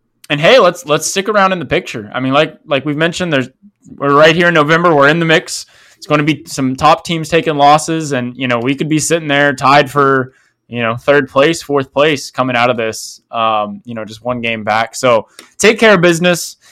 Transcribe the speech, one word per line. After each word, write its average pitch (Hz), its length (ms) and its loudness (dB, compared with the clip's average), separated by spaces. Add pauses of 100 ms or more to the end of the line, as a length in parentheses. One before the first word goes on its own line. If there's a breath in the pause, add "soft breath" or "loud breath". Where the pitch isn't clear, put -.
(300)
and 147 100 -4
hey, 208 200 4
let's, 180 260 0
let's 151 220 -2
stick 196 220 -4
around 196 220 2
in 190 60 -4
the 160 80 -10
picture. 127 480 -6
I 123 60 -8
mean, 131 140 -2
like, 156 300 0
like 143 220 -4
we've 147 120 -4
mentioned, 165 360 -4
there's, 131 160 -2 (400)
we're 143 260 -2
right 160 200 6
here 175 140 2
in 170 40 2
November. 165 400 2
We're 143 160 4
in 165 100 0
the 165 60 -2
mix, 165 400 -2 (320 soft breath)
it's - 100 -20
gonna 151 160 0
be 147 220 -4
some 131 300 -4
top 156 280 2
teams 160 240 -6
taking 160 300 -2
losses, 151 560 2
and, 123 240 -6
you 131 100 -4
know, 123 120 0
we 131 160 -2
could 147 120 -4
be 151 120 0
sitting 160 280 -2
there 143 260 2
tied 139 380 2
for, 135 420 0 (340 soft breath)
you 120 140 -8
know, 113 140 -2
third 143 340 2
place, 156 320 0
fourth 139 300 -4
place 143 400 -2
coming 127 240 -4
out 120 140 2
of 120 80 -2
this, 110 440 -8 (100)
um, 107 520 -2
you 120 100 -14
know, 110 120 -10
just 110 180 -18
one 123 160 -6
game 113 240 -4
back. 110 320 -2
So 117 320 0 (300 loud breath)
take 220 220 2
care 214 160 6
of 175 60 0
business, 175 560 0 (140 soft breath)